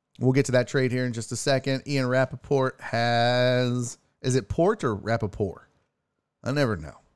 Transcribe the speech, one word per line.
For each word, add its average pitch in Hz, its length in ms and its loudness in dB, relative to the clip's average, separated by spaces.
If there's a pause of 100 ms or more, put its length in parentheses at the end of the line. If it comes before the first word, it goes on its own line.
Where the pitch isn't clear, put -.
(200)
We'll 127 140 4
get 135 120 2
to 123 80 -2
that 123 140 2
trade 131 240 0
here 127 140 -2
in 120 80 -4
just 113 180 -10
a 120 40 -6
second. 135 520 -2
Ian 139 180 0
Rappaport 131 760 0
has, 123 1160 0 (240)
is 127 140 2
it 120 140 0
Port 202 340 2
or 117 120 0
Rappaport? 104 640 -4 (840)
I 120 80 -2
never 127 260 0
know. 76 200 -14 (180)